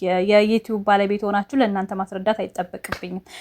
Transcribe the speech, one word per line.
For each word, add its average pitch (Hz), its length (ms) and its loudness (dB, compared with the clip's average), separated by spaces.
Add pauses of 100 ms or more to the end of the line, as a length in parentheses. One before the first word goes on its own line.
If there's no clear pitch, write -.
የ-፣ 185 240 0
የዩቲዩብ 214 580 4
ባለቤት 202 400 2
ሆናችሁ 202 340 -2
ለእናንተ 202 380 0
ማስረዳት 196 440 -4
አይጠበቅብኝም። 190 800 -10 (200)